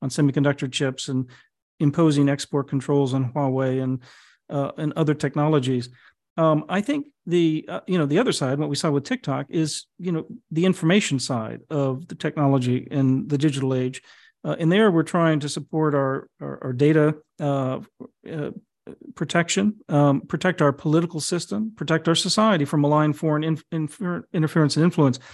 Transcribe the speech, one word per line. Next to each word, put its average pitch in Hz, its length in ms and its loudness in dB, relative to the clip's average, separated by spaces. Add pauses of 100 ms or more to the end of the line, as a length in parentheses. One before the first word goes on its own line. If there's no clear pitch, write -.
on 135 80 -6
semiconductor 143 600 0
chips 135 400 -4
and 131 200 -4 (500)
imposing 143 480 4
export 139 400 -2
controls 139 460 0
on 131 200 -2
Huawei 131 500 -2
and, 127 180 -4 (480)
uh, 139 280 -4
and 151 180 -4
other 151 180 2
technologies. 135 760 0 (460)
Um, 156 320 2
I 190 140 -2
think 285 240 -4 (220)
the, 165 420 2
uh, 190 180 -8
you 185 120 0
know, 147 80 2
the 147 120 2
other 226 140 2
side, 139 260 -2
what 151 80 -2
we 143 80 -4
saw 160 140 -2
with 139 160 0
TikTok 143 440 -4
is, 156 360 -4 (140)
you 180 120 -4
know, 160 140 -4 (260)
the 165 140 0
information 180 540 2
side 120 500 -6
of 139 380 -2
the - 80 -14
technology 139 720 0
in 135 380 0
the 147 100 0
digital 135 360 0
age. 127 280 -4 (420)
Uh, 156 160 -4
and 165 120 2
there 208 200 4
we're 165 100 4
trying 160 380 2
to 143 100 -4
support 151 460 -2
our, 135 340 -2 (100)
our, 139 260 -10
our 131 80 -4
data, 151 420 4 (240)
uh, 139 400 -4 (520)
uh, 151 200 -8 (640)
protection, 180 600 -2 (140)
um, 143 320 4
protect 180 400 -2
our 147 100 4
political 165 480 -2
system, 208 560 -6
protect 160 320 -2
our 165 60 4
society 185 520 2
from 151 160 0
malign 151 300 4
foreign 151 320 -2
in-, 160 180 -2 (100)
infer-, 170 640 -6
interference 156 420 2
and 147 80 4
influence. 151 340 4 (160)